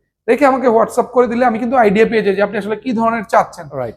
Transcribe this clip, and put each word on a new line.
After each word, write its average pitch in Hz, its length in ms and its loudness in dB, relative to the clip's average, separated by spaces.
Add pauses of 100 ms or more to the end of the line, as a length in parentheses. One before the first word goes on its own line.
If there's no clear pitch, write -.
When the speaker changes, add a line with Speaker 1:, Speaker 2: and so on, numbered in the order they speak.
(280)
Speaker 1:
রেখে 262 180 2
আমাকে 262 220 0
WhatsApp 220 340 2
করে 247 240 0
দিলে 233 180 -2
আমি 226 140 0
কিন্তু 240 180 -2
আইডিয়া 214 300 4
পেয়ে 220 160 0
যাই 196 120 0
যে 196 80 -2
আপনি 202 160 -2
আসলে 202 180 -6
কি 254 160 -6
ধরনের 226 320 -2
চাচ্ছেন। 160 540 -2
Speaker 2:
রাইট। 127 180 -8